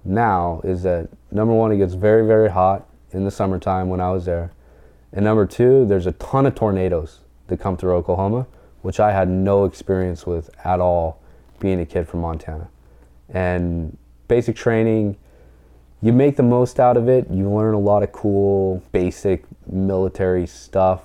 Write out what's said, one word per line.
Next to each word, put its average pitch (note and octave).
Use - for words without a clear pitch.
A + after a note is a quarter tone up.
now F#2+
is F2+
that, F2
number A2
one, A2+
it G2+
gets F#2
very, G#2+
very A2
hot F#2
in F#2+
the G2
summertime F#2
when F#2
I F2+
was F2+
there. E2+
And G2+
number G#2+
two, B2+
there's F#2+
a F2
ton -
of -
tornadoes F#2
that F2+
come F#2+
through F2+
Oklahoma, F#2+
which F#2+
I G#2+
had F#2+
no G2
experience F#2
with E2+
at F2+
all F2
being F#2+
a E2+
kid E2+
from F2
Montana. E2
And F2+
basic A#2+
training, A2
you A2+
make C#3
the C#3+
most B2
out B2
of A#2+
it. B2+
You G2
learn G#2+
a G#2
lot G2+
of G2
cool G2
basic F2+
military F#2+
stuff F#2